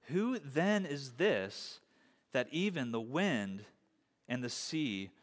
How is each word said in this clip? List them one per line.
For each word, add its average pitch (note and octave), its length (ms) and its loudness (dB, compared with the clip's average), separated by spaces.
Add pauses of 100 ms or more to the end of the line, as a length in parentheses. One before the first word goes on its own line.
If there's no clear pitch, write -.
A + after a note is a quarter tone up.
'Who A3 300 2
then F3 460 2
is C#3 300 -6
this A#2+ 640 0 (520)
that B2 200 2
even D#3+ 400 0
the A#2 80 0
wind A2+ 640 0 (640)
and B2 160 -2
the A#2+ 60 -4
sea G#2 600 -2 (120)